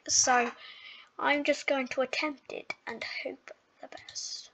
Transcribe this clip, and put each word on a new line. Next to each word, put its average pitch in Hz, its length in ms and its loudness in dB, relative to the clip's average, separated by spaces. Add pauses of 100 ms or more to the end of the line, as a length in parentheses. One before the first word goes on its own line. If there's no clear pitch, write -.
So, 247 440 4 (680)
I'm 285 240 4
just 285 240 2
going 269 220 2
to 269 120 0
attempt 269 520 -2
it - 200 -6 (140)
and 226 160 -8 (200)
hope - 280 -10 (300)
the - 60 -14
best. - 680 -12